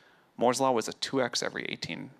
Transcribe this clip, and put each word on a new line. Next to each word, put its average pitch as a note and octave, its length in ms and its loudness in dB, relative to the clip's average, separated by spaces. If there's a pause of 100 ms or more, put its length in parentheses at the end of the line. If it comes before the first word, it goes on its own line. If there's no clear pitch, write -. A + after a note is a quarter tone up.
(360)
Moore's A#2+ 240 4
law C3+ 120 4
was A2+ 160 2
a - 60 -6
two - 280 -2
X - 220 -2
every - 240 -4
eighteen - 520 -8